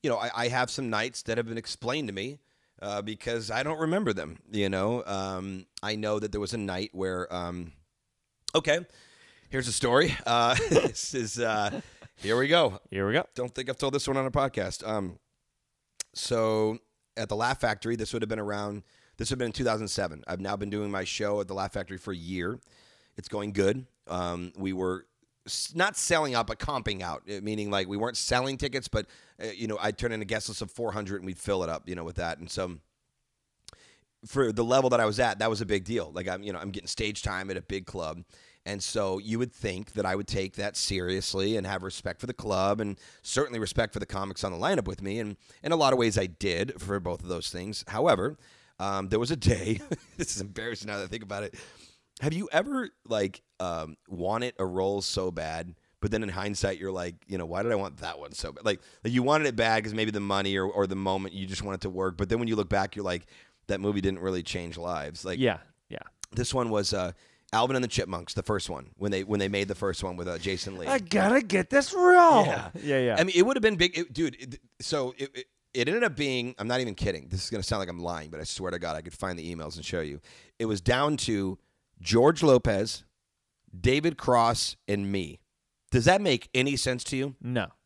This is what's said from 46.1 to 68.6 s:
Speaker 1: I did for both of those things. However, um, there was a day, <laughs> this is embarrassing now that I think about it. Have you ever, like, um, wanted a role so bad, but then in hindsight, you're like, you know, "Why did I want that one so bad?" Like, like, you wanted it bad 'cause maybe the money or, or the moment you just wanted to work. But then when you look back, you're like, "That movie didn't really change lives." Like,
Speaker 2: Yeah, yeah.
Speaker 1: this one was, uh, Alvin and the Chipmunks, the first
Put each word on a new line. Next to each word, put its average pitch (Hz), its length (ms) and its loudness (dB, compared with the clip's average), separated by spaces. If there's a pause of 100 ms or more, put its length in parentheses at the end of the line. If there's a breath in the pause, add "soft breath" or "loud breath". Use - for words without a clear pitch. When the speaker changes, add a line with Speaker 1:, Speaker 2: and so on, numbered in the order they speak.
Speaker 1:
I 98 80 2
did 87 560 -2
for 98 180 -2
both 85 220 -4
of 87 80 -10
those 85 220 -4
things. 92 360 -8
However, 123 500 2 (420 soft breath)
um, 98 300 -2
there 110 100 4
was 120 100 0
a 165 60 0
day, 107 440 2 (200)
<laughs> - 180 -20
this - 180 -4
is 101 60 -8
embarrassing 104 460 -8
now 104 100 -6
that 98 60 -6
I 95 40 -8
think 110 140 -8
about 101 220 -6
it. 98 100 -8 (680 soft breath)
Have 151 120 0
you 185 180 -4
ever, 254 380 0 (180)
like, 104 360 0 (160)
um, 82 380 -4 (120)
wanted 87 480 -2
a 95 80 0
role 95 380 0
so 92 260 -2
bad, 82 460 -6 (240)
but 104 100 0
then 110 140 0
in 101 60 -4
hindsight, 98 500 -2
you're 95 120 -4
like, 87 240 -6 (120)
you 98 100 -4
know, 85 80 -2
"Why 87 160 -4
did 117 100 0
I 107 40 4
want 92 220 -4
that 82 220 -8
one 71 120 -14
so 71 200 -8
bad?" 73 140 -18
Like, 104 140 2 (240 soft breath)
like, 123 100 0
you 123 80 6
wanted 147 260 6
it 120 80 0
bad 110 280 4
'cause 107 100 -6
maybe 110 180 0
the 104 80 -2
money 98 380 0
or, 95 80 2
or 98 220 2
the 95 80 -2
moment 95 400 0
you 95 100 -6
just 95 160 -6
wanted 98 200 -6
to 95 80 -6
work. 92 280 -2
But 95 120 0
then 113 100 2
when 117 80 0
you 110 80 2
look 101 140 0
back, 98 260 0
you're 104 100 -6
like, 90 200 -2 (420 soft breath)
"That 98 140 -2
movie 101 200 2
didn't 95 180 0
really 92 240 -2
change 85 340 -8
lives." 80 480 -6
Like, 92 140 -4
Speaker 2:
Yeah, 110 200 2 (300)
yeah. - 100 -10 (320)
Speaker 1:
this - 220 -2
one 123 160 0
was, 104 240 0
uh, 90 180 -2 (420)
Alvin 123 220 4
and 127 80 2
the 120 60 -2
Chipmunks, 87 440 -4
the 98 100 -2
first 101 260 -2